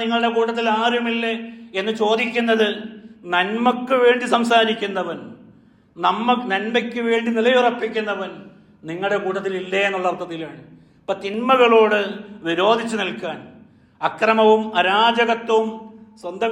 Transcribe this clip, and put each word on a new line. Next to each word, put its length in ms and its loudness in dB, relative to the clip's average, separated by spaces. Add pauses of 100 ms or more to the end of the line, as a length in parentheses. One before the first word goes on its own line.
നിങ്ങളുടെ 340 0
കൂട്ടത്തിൽ 300 0 (160)
ആരുമില്ലേ 520 0 (460)
എന്ന് 220 -2
ചോദിക്കുന്നത് 680 2 (680)
നന്മക്ക് 680 0
വേണ്ടി 300 4
സംസാരിക്കുന്നവൻ, 840 0 (880)
നമ്മ, 300 2 (160)
നന്മയ്ക്ക് 560 -4
വേണ്ടി 300 0
നിലയുറപ്പിക്കുന്നവൻ 960 0 (580)
നിങ്ങളുടെ 340 -2
കൂട്ടത്തിൽ 380 -4
ഇല്ലേ 260 -2
എന്നുള്ള 240 -2
അർത്ഥത്തിലാണ്. 500 -10 (400)
അപ്പൊ 120 -6 (120)
തിന്മകളോട് 720 4 (480)
വിരോധിച്ചു 540 0
നിൽക്കാൻ, 360 -6 (680)
അക്രമവും 560 4 (160)
അരാജകത്വവും 920 2 (520)
സ്വന്തം 300 -4